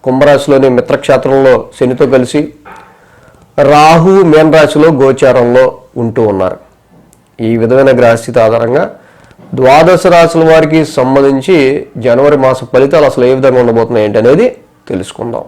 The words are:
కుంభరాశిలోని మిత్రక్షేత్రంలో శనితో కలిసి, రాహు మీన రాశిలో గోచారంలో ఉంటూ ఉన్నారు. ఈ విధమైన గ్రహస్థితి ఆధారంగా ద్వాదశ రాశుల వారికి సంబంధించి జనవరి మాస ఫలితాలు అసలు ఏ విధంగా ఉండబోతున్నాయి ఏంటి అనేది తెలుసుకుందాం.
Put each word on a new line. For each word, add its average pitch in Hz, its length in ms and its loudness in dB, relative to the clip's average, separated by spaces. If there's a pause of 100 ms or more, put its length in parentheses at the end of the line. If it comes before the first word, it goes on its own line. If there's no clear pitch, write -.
కుంభరాశిలోని 135 640 0
మిత్రక్షేత్రంలో 131 960 0 (160)
శనితో 131 260 -2
కలిసి, 135 460 -4 (1080)
రాహు 156 500 2
మీన 160 400 2
రాశిలో 151 380 2
గోచారంలో 127 880 0 (180)
ఉంటూ 117 260 -6
ఉన్నారు. 95 340 -4 (840)
ఈ 113 160 -2
విధమైన 127 420 0
గ్రహస్థితి 120 420 0
ఆధారంగా 117 500 -2 (640)
ద్వాదశ 156 520 2
రాశుల 165 460 2
వారికి 160 320 2
సంబంధించి 139 1040 -2 (120)
జనవరి 127 380 0
మాస 131 280 -2
ఫలితాలు 139 400 0
అసలు 127 200 0
ఏ 131 100 2
విధంగా 127 260 0
ఉండబోతున్నాయి 113 460 0
ఏంటి 107 120 -2
అనేది 156 380 0 (320)
తెలుసుకుందాం. 101 600 -10